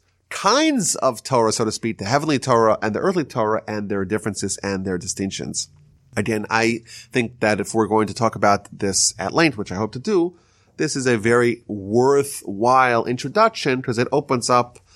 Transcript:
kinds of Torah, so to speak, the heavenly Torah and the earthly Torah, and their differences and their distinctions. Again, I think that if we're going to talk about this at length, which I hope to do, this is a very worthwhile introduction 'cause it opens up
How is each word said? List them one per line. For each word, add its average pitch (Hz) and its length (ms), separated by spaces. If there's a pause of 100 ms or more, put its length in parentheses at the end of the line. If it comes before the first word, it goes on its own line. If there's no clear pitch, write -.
(300)
kinds 262 680
of 123 260
Torah, 113 300
so 110 140
to 107 60
speak, 113 260
the 98 80
heavenly 143 340
Torah 113 420
and 107 140
the 101 40
earthly 180 260
Torah, 110 420
and 107 220
their 98 160
differences 98 540
and 98 260
their 92 120
distinctions. 92 720 (480)
Again, 107 340
I 113 340 (300)
think 120 260
that 107 220
if - 120
we're 110 140
going 107 200
to 98 60
talk 113 220
about 101 320 (100)
this - 400
at 95 160
length, 151 240
which 101 140
I - 40
hope 107 180
to 127 60
do, 175 380 (380)
this 156 200
is 131 120
a 120 100
very 120 500
worthwhile 120 1400
introduction 135 760
'cause 127 160
it 123 140
opens 135 380
up 123 300 (160)